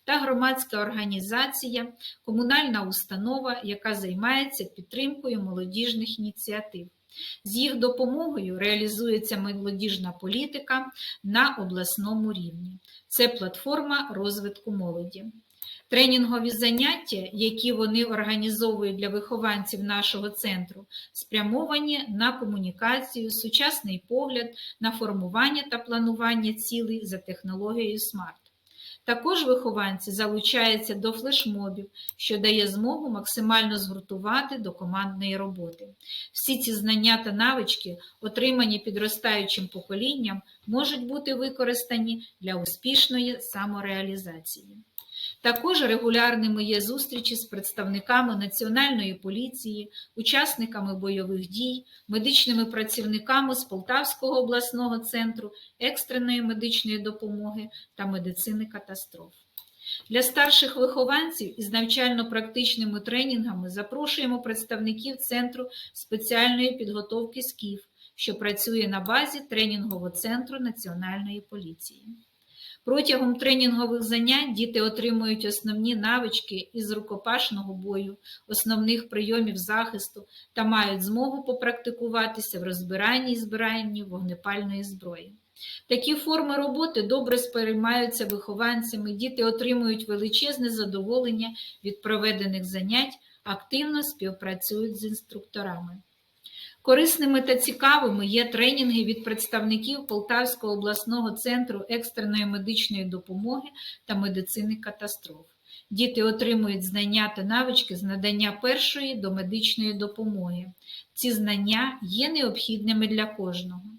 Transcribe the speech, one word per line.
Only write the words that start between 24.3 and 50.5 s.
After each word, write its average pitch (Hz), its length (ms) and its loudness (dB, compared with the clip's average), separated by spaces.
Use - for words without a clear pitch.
на 226 120 2
формування 226 800 0
та 240 60 -2
планування 233 760 2
цілей 226 520 -2
за 185 120 -6
технологією 208 840 -4
смарт. 180 480 -8
Також 302 380 2
вихованці 208 640 0
залучаються 214 840 2
до 214 160 -2
флешмобів, 208 800 -2
що 214 200 -2
дає 208 300 4
змогу 247 420 -2
максимально 220 680 2
згуртувати 202 800 -2
до 202 140 -6
командної 190 640 -2
роботи. 185 500 -8
Всі - 260 0
ці 233 160 -2
знання 220 440 4
та 226 140 -4
навички, 202 640 0
отримані 226 580 2
підростаючим 208 880 0
поколінням, 202 720 -4
можуть 262 400 0
бути 277 280 -4
використані 240 960 0
для 185 140 -4
успішної 247 840 2
самореалізації. 196 1400 -6
Також 302 400 4
регулярними 226 840 4
є 208 180 2
зустрічі 240 540 -2
з 220 100 -4
представниками 202 880 2
Національної 214 800 2
поліції, 208 760 -6
учасниками 226 800 2